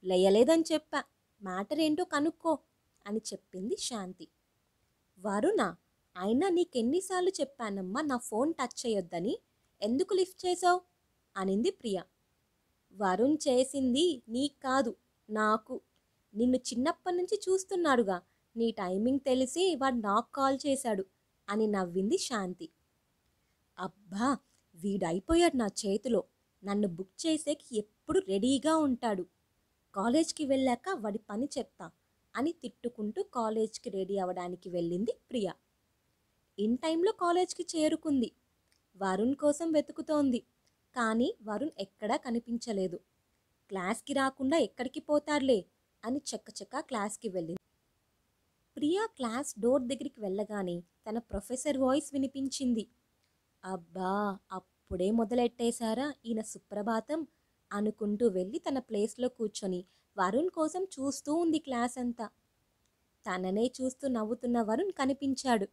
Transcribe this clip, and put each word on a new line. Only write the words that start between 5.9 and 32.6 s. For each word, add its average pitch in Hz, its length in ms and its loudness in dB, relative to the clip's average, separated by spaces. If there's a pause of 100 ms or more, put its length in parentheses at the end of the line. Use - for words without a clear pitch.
అయినా 226 320 2
నీకెన్నిసార్లు 349 800 0
చెప్పానమ్మా 208 720 -4
నా 285 160 -2
ఫోన్ 247 380 -2
టచ్ - 320 -6
చేయొద్దని, 196 520 -2 (440)
ఎందుకు 262 320 0
లిఫ్ట్ 370 320 -2
చేసావ్?" 359 340 2 (560)
అనింది 196 340 0
ప్రియ. 208 300 -6 (960)
"వరుణ్ 208 400 2 (120)
చేసింది 262 800 2
నీకు 262 340 -2
కాదు, 262 340 2 (340)
నాకు. 214 500 0 (540)
నిన్ను 247 220 2
చిన్నప్పటి 294 600 -2
నుంచి 370 320 -2
చూస్తున్నాడుగా, 294 760 2 (340)
నీ 233 140 2
టైమింగ్ 220 500 0
తెలిసి 277 540 2
వాడు 262 220 0
నాకు 208 360 0
కాల్ 269 340 2
చేశాడు," 233 380 0 (440)
అని 214 180 2
నవ్వింది 196 520 0
శాంతి. 185 500 -6 (1080)
"అబ్బా, 196 600 -2 (360)
వీడైపోయాడు 196 840 2
నా 233 100 2
చేతిలో, 214 580 0 (400)
నన్ను 202 240 0
బుక్ 180 380 -8
చేసేకి 311 500 -2
ఎప్పుడు 302 420 -2
రెడీగా 269 580 2
ఉంటాడు. 240 500 0 (680)
కాలేజ్కి 269 500 2
వెళ్ళాక 262 480 0
వాడి 214 260 -4
పని 220 300 -6 (100)
చెప్తా," 180 320 -10 (460)
అని 285 160 -2
తిట్టుకుంటూ 240 680 -8